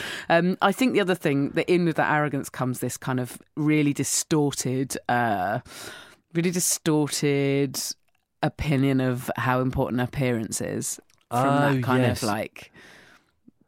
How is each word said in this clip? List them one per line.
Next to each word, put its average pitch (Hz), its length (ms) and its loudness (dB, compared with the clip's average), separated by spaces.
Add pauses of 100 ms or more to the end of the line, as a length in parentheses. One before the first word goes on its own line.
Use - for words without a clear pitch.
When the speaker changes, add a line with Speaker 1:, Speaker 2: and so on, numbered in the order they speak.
(300)
Speaker 1:
Um, 170 320 4
I 196 100 4
think 254 220 2
the 185 80 4
other 185 140 0
thing 139 340 0
that - 220 -2
in 175 140 4
with 160 120 0
that 147 140 2
arrogance 147 380 0
comes 127 300 -2
this 123 180 -4
kind 131 220 -2
of 123 180 -6 (200)
really 151 360 4
distorted, 135 1000 0 (140)
uh, 113 500 0 (720)
really 170 180 0
distorted 143 1300 0 (640)
opinion 139 580 2
of 127 360 -2
how 127 240 2
important 127 400 0
appearance 123 600 -2
is 98 380 -6 (300)
from 127 180 2
Speaker 2:
Oh, 143 280 2
Speaker 1:
that 127 80 0
kind 127 180 2
Speaker 2:
yes. 117 220 0
Speaker 1:
of, 117 40 0
like, 104 440 -6 (960)